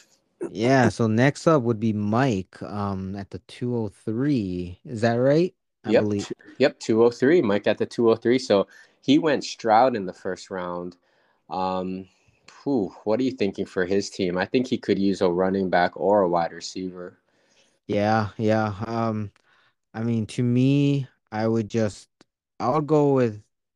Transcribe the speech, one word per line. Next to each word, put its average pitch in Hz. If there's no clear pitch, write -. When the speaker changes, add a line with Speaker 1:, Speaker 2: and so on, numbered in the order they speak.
Speaker 1:
Yeah, 123
so 113
next 117
up 160
would 117
be 110
Mike, 104
um, 98
at 98
the 95
two -
oh 110
three. 101
Is 127
that 117
right? 143
I 107
Speaker 2:
Yep. 120
Speaker 1:
believe. 104
Speaker 2:
Yep, 147
two 113
oh 120
three. 147
Mike 101
at 107
the 110
two 113
oh 113
three. 120
So 101
he 139
went 147
Stroud 117
in 98
the 90
first -
round. 90
Um, 92
whew, 110
what 110
are 131
you 131
thinking 95
for 95
his 98
team? 90
I 95
think 123
he 120
could 101
use 98
a 95
running 92
back 87
or 90
a 90
wide 85
receiver. 90
Speaker 1:
Yeah, 107
yeah. 107
Um, 113
I 110
mean, 113
to -
me, 135
I 110
would 113
just, 110
I 117
would 151
go 147
with 113